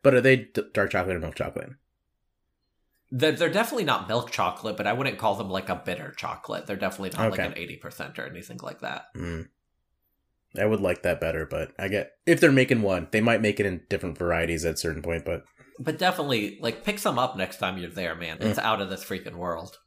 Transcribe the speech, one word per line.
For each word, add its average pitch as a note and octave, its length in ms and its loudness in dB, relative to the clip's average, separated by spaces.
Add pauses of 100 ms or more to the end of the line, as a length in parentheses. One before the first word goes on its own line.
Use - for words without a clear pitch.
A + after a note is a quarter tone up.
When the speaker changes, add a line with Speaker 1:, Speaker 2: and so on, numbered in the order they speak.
Speaker 1:
But B2+ 100 8
are B2 80 8
they C3 160 10
d-, G#2+ 260 -4 (100)
dark G2+ 180 2
chocolate F#2 240 2
or E2 40 -4
milk E2 160 -6
chocolate? - 340 -6 (1500)
Speaker 2:
They're, D3+ 180 4
they're E3 180 2
definitely A3+ 320 0
not G2+ 240 0
milk A#2 240 -2
chocolate, F#2+ 440 -2
but G2+ 120 -2
I G#2+ 60 2
wouldn't B2+ 260 -2
call G#2 160 2
them, G#2 120 -6
like, F#2+ 220 -2
a F2 60 0
bitter E2+ 420 -8
chocolate. - 480 -8
They're G2+ 100 -6
definitely F#2+ 400 -4
not, A2+ 140 2
like, F#2+ 100 -2
Speaker 1:
Okay. E2+ 60 0
Speaker 2:
an D#2 120 -6
eighty - 180 -10
percent - 420 -12
or A#1+ 80 -8
anything - 380 -14
like - 160 -12
that. A#1+ 240 -8 (120)
Speaker 1:
Mm. E2+ 340 -8 (1080)
I G2+ 60 4
would G#2+ 160 4
like F2+ 220 0
that E2+ 180 0
better, D#2+ 240 -2
but - 320 -6
I G2 120 -4
get, G2 240 -2 (120)
if E3 140 6
they're D#3+ 120 8
making B2+ 300 6
one, F#2 300 2
they A2 100 4
might A2+ 200 4
make G#2 180 2
it G2+ 80 2
in F2+ 200 -2
different F2+ 300 -4
varieties E2+ 480 0
at D#2+ 100 0
a - 20 -6
certain D#2 260 -4
point, E2 220 -4
but C#2+ 180 -4 (360)
Speaker 2:
But D#3 200 -4
definitely, C#3+ 600 0
like, - 240 -4
pick G3+ 140 -2
some B2 220 0
up B2+ 180 0
next F#2 200 -4
time F#2 200 -2
you're F2 140 -8
there, E2+ 240 -4
man. E2 260 -8
It's A2 160 0
Speaker 1:
Mm. - 60 -2
Speaker 2:
out A2 180 2
of F#2+ 80 -4
this F#2+ 140 -8
freaking F2+ 320 -8
world. F2 520 -6